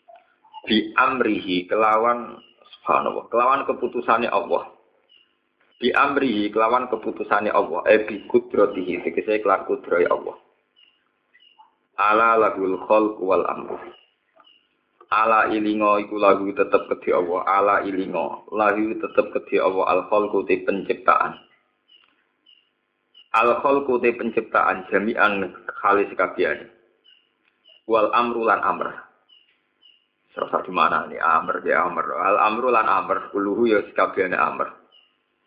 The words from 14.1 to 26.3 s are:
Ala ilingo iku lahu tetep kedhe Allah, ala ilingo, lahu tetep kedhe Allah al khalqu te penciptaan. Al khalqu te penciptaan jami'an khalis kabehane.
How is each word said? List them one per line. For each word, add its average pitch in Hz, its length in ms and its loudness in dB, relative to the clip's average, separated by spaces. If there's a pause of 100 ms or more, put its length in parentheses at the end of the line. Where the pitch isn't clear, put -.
Ala 110 480 4
ilingo 107 480 2
iku 104 160 -8
lahu 98 320 4
tetep 98 400 0
kedhe - 240 -2
Allah, 87 320 0
ala 98 280 2 (120)
ilingo, 92 640 -4
lahu 107 480 0
tetep 101 320 -2
kedhe - 240 -4
Allah 95 320 0
al 90 140 2 (100)
khalqu 104 320 0
te 92 240 -2
penciptaan. 90 640 0 (2000)
Al 117 320 2
khalqu 135 400 0
te 120 80 4
penciptaan 104 800 -2
jami'an 98 640 0 (240)
khalis 101 320 4
kabehane. 90 560 -2 (1200)